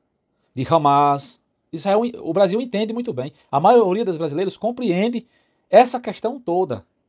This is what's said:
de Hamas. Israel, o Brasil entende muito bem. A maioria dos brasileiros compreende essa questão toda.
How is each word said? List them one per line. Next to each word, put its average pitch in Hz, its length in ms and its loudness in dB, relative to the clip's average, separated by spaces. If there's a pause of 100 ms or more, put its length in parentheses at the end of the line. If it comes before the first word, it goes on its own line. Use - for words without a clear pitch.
(540)
de 131 140 -4
Hamas. 143 720 2 (320)
Israel, 196 300 0 (200)
o 165 100 -6
Brasil 190 280 2
entende 220 320 -4
muito 240 200 -6
bem. 131 200 -8 (180)
A 135 80 0
maioria 208 460 4
dos 185 120 -2
brasileiros 165 400 -4
compreende 233 680 -2 (420)
essa 247 300 4
questão 247 400 -6
toda. 170 460 -4 (240)